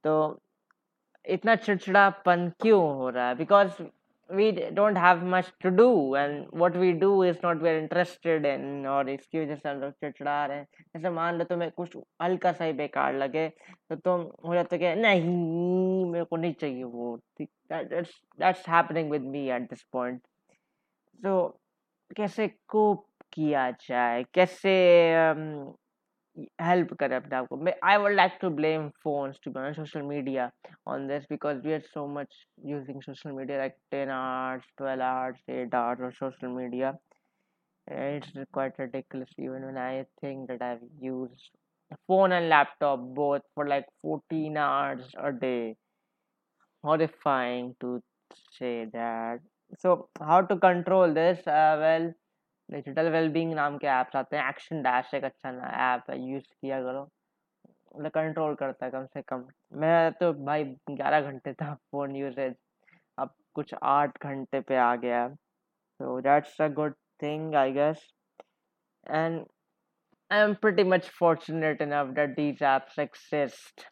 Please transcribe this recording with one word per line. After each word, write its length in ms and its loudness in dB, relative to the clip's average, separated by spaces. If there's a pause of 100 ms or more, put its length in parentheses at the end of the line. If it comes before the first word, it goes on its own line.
तो 360 0 (880)
इतना 280 2
चिड़चिड़ापन 920 4 (120)
क्यों 200 8 (120)
हो 160 -2
रहा 180 0
है? 80 -2
Because 460 4 (480)
we 220 2
don't 440 2
have 260 6
much 260 0 (120)
to 100 2
do 440 6
and 360 -2
what 240 2
we 200 4
do 280 4
is 200 4
not 180 0
we 80 2
are 100 2
interested 680 0
in, 400 -4
और 240 0
इसकी 300 -6
वजह 160 -4
से 120 -8
हम 120 -6
लोग 120 -6
चिड़चिड़ा 540 -4
रहे 120 -6
हैं। 80 -14 (280)
जैसे 160 -4
मान 280 -2
लो 60 -2
तुम्हें 260 -4
कुछ 260 -10 (260)
हल्का 300 0
सा 120 -4
ही 80 0
बेकार 440 -2
लगे 320 -2 (420)
तो 60 -6
तुम 240 0 (260)
हो 80 -2
जाते 240 0
कि 160 2
नहीं, 1160 2
मेरे 140 -2
को 120 -6
नहीं 240 -2
चाहिए 240 -6
वो। 320 -8 (220)
ठीक, 120 -10 (200)
that, 200 -6
that's, 220 -4 (260)
that's 260 2
happening 460 2
with 120 -2
me 280 -6
at 180 -4
this 160 -16 (100)
point। 260 -4 (1000)
So 300 0 (640)
कैसे 320 -2 (200)
कोप 380 2 (260)
किया 380 0
जाए, 540 -2 (100)
कैसे, 420 4 (440)
um, 540 0 (640)
हेल्प 560 0
करें 220 -2
अपने 200 -6
आप 100 -2
को। 100 -10
मैं, 180 -2 (100)
I 180 6
would 140 2
like 280 4
to 60 0 (100)
blame 280 0 (160)
phones, 320 -4
to 160 -14
be 60 -8
honest, 220 -6
social 280 -10
media 420 -4 (380)
on 180 -6
this, 260 -6
because 300 -6
we 100 -2
are 120 -4 (100)
so 120 -8
much 280 -10 (320)
using 360 -10
social 300 -14
media, 260 -8
like, 180 -6 (180)
ten 200 -4
hours, 480 -6 (180)
twelve 200 -4
hours, 360 -4 (120)
eight 260 -6
hours 300 -2
on 80 -8
social 440 -8
media। 360 -4 (1000)
It's 420 -8 (200)
quite 260 -6
ridiculous 600 -10
even 280 -10
when 120 -10
I 260 -6 (160)
think 280 -12
that 140 -10
I've 220 -8 (180)
used 480 -10 (580)
phone 240 4
and 160 0
laptop 520 2 (200)
both 220 0 (120)
for, 140 -4
like, 200 -2 (180)
fourteen 500 -6
hours 460 -2 (160)
a 140 -4
day। 420 -4 (1120)
Horrifying 840 0 (120)
to 160 -6 (340)
say 520 -8 (100)
that। 420 -6 (400)
So, 300 2 (140)
how 200 6
to 140 0
control 580 4
this? 260 4
Uh, 380 4
well, 340 2 (580)
डिजिटल 380 -2
वेलबीइंग 460 0
नाम 240 -2
के 80 -6
ऐप्स 300 0
आते 200 -4
हैं। 120 -2
एक्शन 340 -8
डैश 320 0
एक 100 -4
अच्छा 260 -10
ना 440 -2
ऐप 160 -6
है, 220 -8
यूज़ 120 -8
किया 380 -8
करो। 260 -8 (880)
मतलब, 140 -8
कंट्रोल 440 -2
करता 300 -6
है 80 -8
कम 120 -8
से 180 -14
कम। 220 -10 (280)
मैं 400 2
तो, 200 0
भाई, 320 -4 (260)
ग्यारह 300 2
घंटे 320 -10
था 220 -8
फ़ोन 420 -8
यूसेज, 380 -6 (640)
अब 160 -6 (200)
कुछ 280 -8
आठ 400 0
घंटे 380 -6
पे 160 -2
आ 200 4
गया। 320 -2 (760)
So, 180 -6
that's 400 2
a 140 0
good 180 -2 (320)
thing, 300 -6
I 160 2
guess। 280 0 (1120)
And 300 -2 (920)
I 80 2
am 160 4
pretty 300 2
much 260 2 (120)
fortunate 580 2
enough 340 -2
that 220 0
these 220 -2
apps 400 0
exist। 920 -6